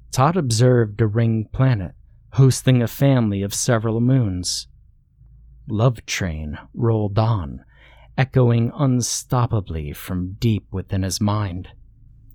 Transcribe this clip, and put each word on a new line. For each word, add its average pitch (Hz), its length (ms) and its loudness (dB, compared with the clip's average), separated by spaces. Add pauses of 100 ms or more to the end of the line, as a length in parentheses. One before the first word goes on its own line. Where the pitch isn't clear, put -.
(120)
Todd 151 240 2
observed 120 640 2
a 113 80 2
ring 113 440 0
planet 117 420 0 (380)
hosting 127 500 4
a 113 60 0
family 117 560 0
of 101 100 -6
several 117 480 0
moons. 113 680 0 (1000)
Love 110 380 -2
Train 78 540 -6 (160)
rolled 110 420 0
on, 98 480 -2 (520)
echoing 120 540 2
unstoppably 117 1200 -2
from 92 440 -6
deep 110 320 0
within 95 300 -4
his 95 180 -4
mind. 104 480 -2 (680)